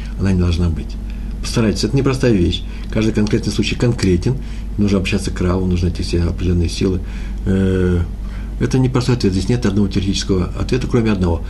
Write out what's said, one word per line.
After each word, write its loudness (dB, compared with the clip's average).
Она 2
не 2
должна 2
быть. -4
Постарайтесь. 0
Это 0
непростая 2
вещь. 2
Каждый 0
конкретный 0
случай 0
конкретен. 2
Нужно 2
общаться -2
к -4
Раву, 0
нужно 2
найти -4
все 0
определенные 0
силы. 0
Э, 2
это 2
непростой 2
ответ. 2
Здесь 0
нет 2
одного 2
теоретического 0
ответа, -2
кроме 2
одного. 0